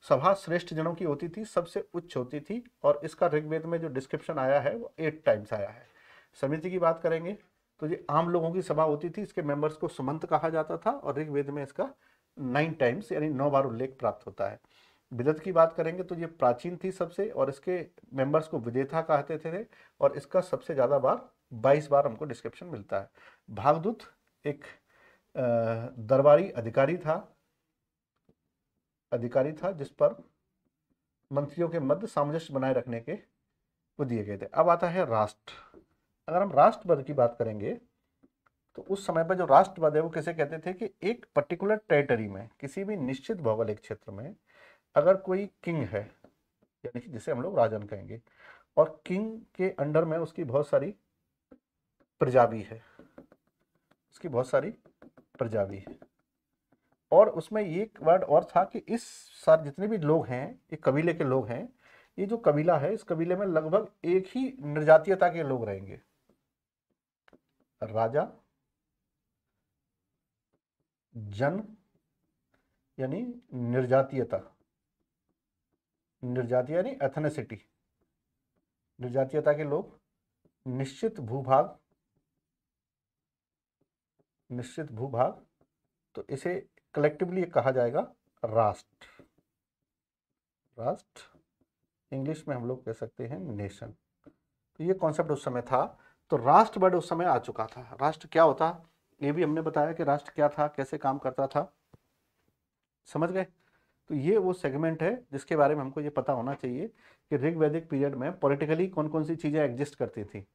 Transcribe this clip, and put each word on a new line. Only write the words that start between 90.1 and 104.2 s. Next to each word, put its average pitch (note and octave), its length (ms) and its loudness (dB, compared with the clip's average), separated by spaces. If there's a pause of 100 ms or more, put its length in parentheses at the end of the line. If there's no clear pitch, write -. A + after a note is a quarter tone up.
राष्ट्र, C3 460 -8 (880)
इंग्लिश C#3+ 360 -6
में C#3+ 80 -4
हम A#2+ 120 -8
लोग B2+ 160 -8
कह - 80 -8
सकते A2+ 340 -10
हैं C#3 120 -10
नेशन। G#2+ 560 -10 (320)
तो - 580 -18
ये F#3 100 2
कॉन्सेप्ट D#3+ 360 -2
उस C#3+ 140 -4
समय B2 180 -4
था। C3 220 2 (460)
तो D#3+ 60 2
राष्ट्र E3 440 6
वर्ड F#3 140 6
उस E3+ 140 0
समय E3+ 160 0
आ D#3+ 140 4
चुका - 280 -6
था। A#2+ 340 -16
राष्ट्र D3+ 280 -2
क्या D#3+ 140 6
होता, D#3+ 260 6 (520)
ये C#3+ 120 0
भी E3 100 0
हमने D#3 200 0
बताया D#3 300 0
कि E3 120 -4
राष्ट्र C#3+ 300 0
क्या D3 140 4
था, D3 200 0
कैसे C#3 300 -6
काम C#3 200 -2
करता C3+ 280 -2
था, D3 260 -4 (1400)
समझ E3 220 -2
गए? F#3 160 -4 (640)
तो D#3+ 40 -6
ये D3+ 240 2